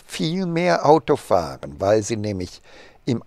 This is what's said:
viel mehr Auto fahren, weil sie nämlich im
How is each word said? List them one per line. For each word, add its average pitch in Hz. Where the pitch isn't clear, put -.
viel 180
mehr 170
Auto 151
fahren, 73
weil 104
sie 110
nämlich 104
im 117